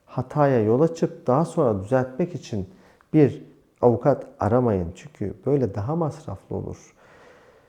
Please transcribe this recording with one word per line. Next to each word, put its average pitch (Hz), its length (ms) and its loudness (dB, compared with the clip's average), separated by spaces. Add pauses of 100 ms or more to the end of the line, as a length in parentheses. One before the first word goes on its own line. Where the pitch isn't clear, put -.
hataya 131 560 0
yol 113 200 2
açıp 165 460 -2
daha 139 180 2
sonra 113 380 0
düzeltmek 131 520 -2
için 101 340 -8 (440)
bir - 360 4 (320)
avukat 123 460 2 (120)
aramayın. 101 560 0
Çünkü - 380 -10 (120)
böyle 127 300 0
daha 117 200 -4
masraflı 131 600 -8
olur. 92 400 -10 (720)